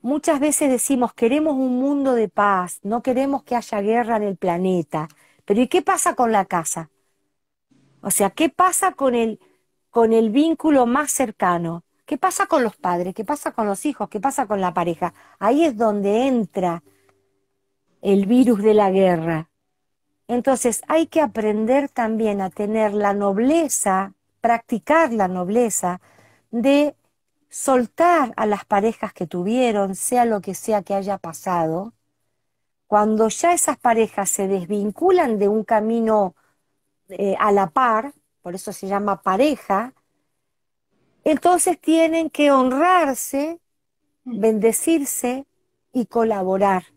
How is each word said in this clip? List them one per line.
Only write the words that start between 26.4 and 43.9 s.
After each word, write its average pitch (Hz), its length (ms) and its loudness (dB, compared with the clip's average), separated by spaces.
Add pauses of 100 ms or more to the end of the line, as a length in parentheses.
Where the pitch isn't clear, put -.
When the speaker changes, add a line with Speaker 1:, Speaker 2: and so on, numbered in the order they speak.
Speaker 1:
de 277 440 2 (540)
soltar 277 880 0
a 220 100 -2
las 208 180 -2
parejas 208 480 -2
que 175 140 -8
tuvieron, 202 680 0
sea 247 300 0
lo 214 160 -2
que 185 140 -10
sea 208 280 -2
que 196 120 -4
haya 196 240 -4
pasado. 170 720 -4 (920)
Cuando 214 420 2
ya 339 240 0
esas 330 260 -2
parejas 226 500 0
se 196 180 -4
desvinculan 208 920 0
de 202 100 2
un 214 140 0
camino, 220 720 0 (760)
eh, 196 300 -2
a 208 120 2
la 196 200 2
par, 233 420 0 (280)
por 175 140 -12
eso 190 180 -12
se - 140 -12
llama 202 360 -2
pareja, 226 720 0 (1300)
entonces 339 560 2
tienen 330 500 2
que 294 220 2
honrarse, 285 1080 0 (640)